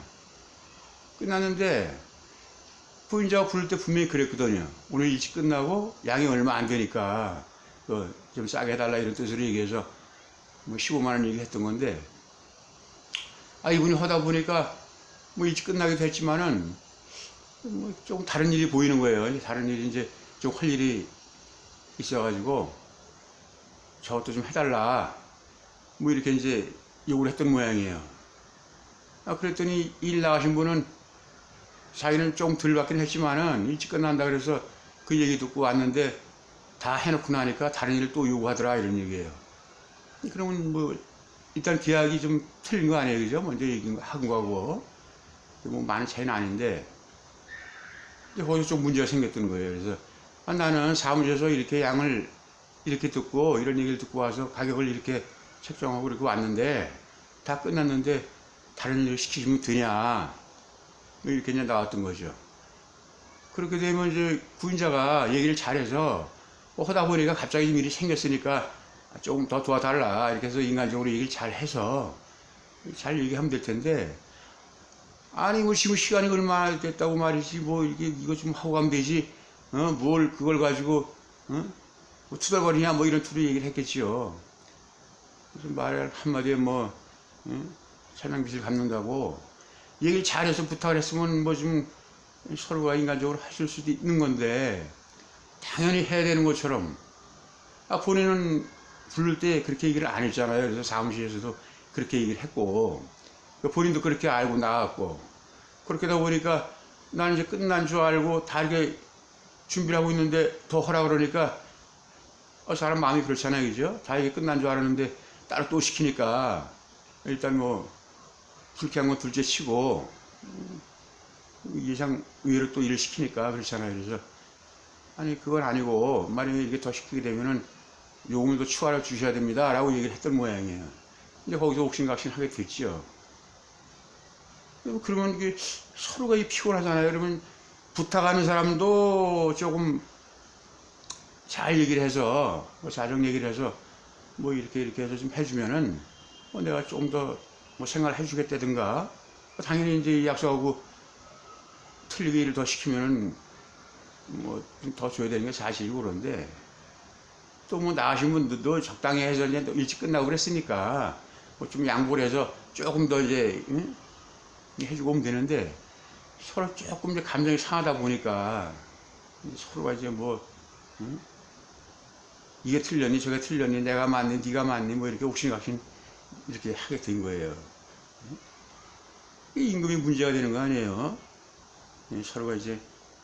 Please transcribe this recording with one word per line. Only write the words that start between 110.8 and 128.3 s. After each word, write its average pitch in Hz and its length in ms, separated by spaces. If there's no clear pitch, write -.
하라 160 220
그러니까, 151 540
어, 165 100
사람 160 240
마음이 147 240
그렇잖아요, 135 460
그죠? 156 360
다 135 120
이게 139 140
끝난 151 280
줄 135 100
알았는데 131 440
따로 143 200
또 160 100
시키니까 123 920
일단 135 320
뭐 120 320
불쾌한 143 320
건 135 100
둘째 131 240
치고, 127 640
음, 185 380
예상 131 360
외로 135 300
또 139 80
일을 123 160
시키니까 120 540
그렇잖아요. 110 420
그래서 101 280
"아니 151 240
그건 147 220
아니고 120 640
만약에 135 340
이렇게 127 180
더 123 100
시키게 131 320
되면은 120 400